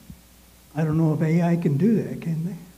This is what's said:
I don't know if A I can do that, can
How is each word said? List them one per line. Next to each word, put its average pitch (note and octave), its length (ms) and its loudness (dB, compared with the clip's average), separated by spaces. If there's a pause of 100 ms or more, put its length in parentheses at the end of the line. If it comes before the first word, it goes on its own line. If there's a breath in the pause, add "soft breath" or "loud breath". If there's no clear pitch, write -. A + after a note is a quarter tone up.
(760)
I D#3+ 80 -2
don't D#3 160 0
know D#3+ 160 2
if - 80 0
A E3 200 2
I E3+ 140 2
can C#3+ 200 0
do F#3 260 2
that, - 180 -8
can D#3+ 240 -4 (340)